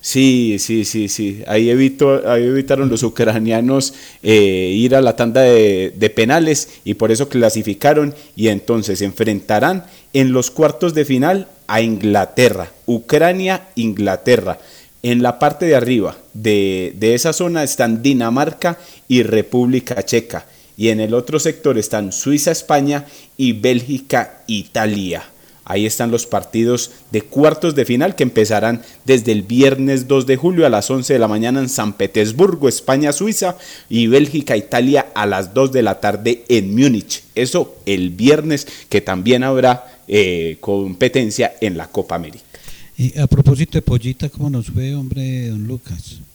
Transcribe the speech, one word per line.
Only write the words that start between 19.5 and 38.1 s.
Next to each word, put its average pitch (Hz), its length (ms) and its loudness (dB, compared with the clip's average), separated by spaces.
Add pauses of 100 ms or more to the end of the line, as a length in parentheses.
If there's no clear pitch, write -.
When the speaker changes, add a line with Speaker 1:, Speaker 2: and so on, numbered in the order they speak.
Speaker 1:
Checa 113 420 -4 (300)
y 107 120 0
en 110 120 0
el 110 140 -2
otro 123 240 -2
sector 147 400 0
están 104 340 -4
Suiza, 143 380 -2
España 143 560 -2 (320)
y 127 140 0
Bélgica, 120 960 -2
Italia. 101 840 -4 (360)
Ahí 101 200 -2
están 117 240 -2
los 117 160 -2
partidos 113 640 -2 (200)
de 107 120 -2
cuartos 151 520 0
de 131 120 0
final 127 300 0
que - 60 0
empezarán 113 600 0 (240)
desde 120 260 2
el 104 120 0
viernes 135 640 2
dos 135 180 2
de 131 100 2
julio 165 300 2
a - 20 4
las 107 220 0
once 131 240 0
de 127 40 2
la 113 100 4
mañana 113 320 -2
en 127 100 -4
San 107 240 -4
Petersburgo, 135 760 0
España, 143 460 0
Suiza, 190 420 -4 (320)
y 113 180 0
Bélgica, 139 520 2
Italia 127 560 0
a 107 100 -2
las 98 300 -4
dos 131 180 2
de 131 80 2
la 101 200 0
tarde 104 500 -2
en 101 240 0
Múnich. 120 480 0 (120)
Eso 127 520 -2
el 92 240 -2